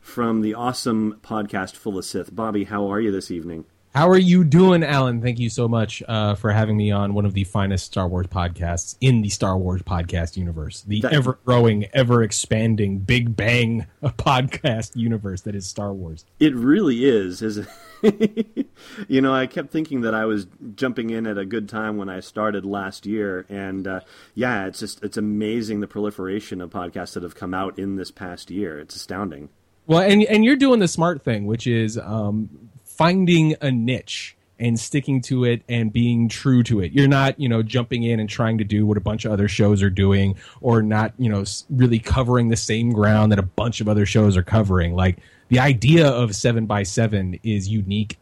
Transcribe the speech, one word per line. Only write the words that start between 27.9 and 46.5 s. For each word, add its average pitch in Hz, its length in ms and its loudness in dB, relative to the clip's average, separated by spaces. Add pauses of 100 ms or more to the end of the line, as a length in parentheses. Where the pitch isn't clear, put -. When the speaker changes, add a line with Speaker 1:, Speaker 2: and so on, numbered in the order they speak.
Speaker 1:
this 92 140 -10
past 90 400 -16
year. 87 280 -8
It's 78 160 -18
astounding. 87 540 -10 (360)
Speaker 2:
Well, 160 140 4
and, 202 240 6
and 214 220 4
you're 269 100 4
doing 262 240 4
the 185 80 2
smart 165 360 -2
thing, 107 220 -2
which 113 220 -4
is, 113 300 0
um, 107 720 -6 (300)
finding 170 600 4
a 139 100 0
niche 120 640 -4 (240)
and 117 180 0
sticking 135 440 -2
to 127 240 0
it 120 240 0
and 117 240 -2
being 117 340 2
true 123 360 4
to 113 180 0
it. 85 100 -4
You're 139 160 4
not, 139 320 2
you 139 80 0
know, 113 160 2
jumping 117 400 -2
in 117 160 0
and 110 80 -4
trying 113 300 -2
to 110 80 -2
do 104 200 0
what 104 120 2
a 98 40 -2
bunch 107 220 -4
of 110 80 -4
other 104 160 0
shows 104 340 2
are 98 80 2
doing 98 460 2 (240)
or 117 220 4
not, 107 360 0
you 123 120 0
know, 101 120 0
s-, - 280 -8
really 123 300 4
covering 123 500 2
the 113 80 2
same 117 340 -2
ground 107 400 4
that 101 80 4
a 95 40 -2
bunch 107 360 -4
of 110 80 -2
other 104 180 2
shows 104 300 4
are 92 80 2
covering. 92 520 0
Like, 92 240 0 (280)
the 123 120 4
idea 143 500 4
of 117 260 0
seven 113 300 0